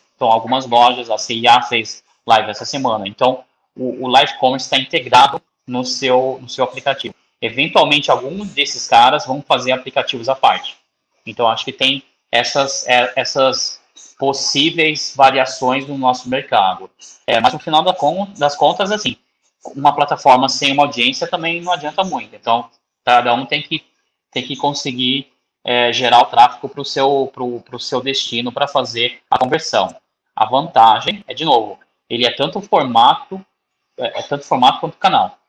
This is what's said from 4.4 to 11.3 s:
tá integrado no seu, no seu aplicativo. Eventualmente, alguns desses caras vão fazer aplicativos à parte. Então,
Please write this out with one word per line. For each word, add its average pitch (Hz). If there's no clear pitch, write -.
tá 143
integrado 135
no 123
seu, 131
no 123
seu -
aplicativo. 131
Eventualmente, 143
alguns 160
desses 139
caras 123
vão 135
fazer 127
aplicativos 127
à 131
parte. -
Então, 113